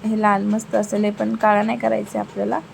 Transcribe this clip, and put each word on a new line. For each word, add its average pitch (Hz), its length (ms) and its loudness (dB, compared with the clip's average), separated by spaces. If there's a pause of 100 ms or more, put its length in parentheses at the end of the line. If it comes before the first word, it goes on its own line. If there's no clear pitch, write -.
हे 214 160 0
लाल 202 240 2
मस्त 214 300 -2
असं 208 220 0
लय 208 140 2
पण 214 240 -2
काळा 214 280 4
नाही 226 160 -2
करायचं 220 400 -2
आपल्याला 202 420 -4 (140)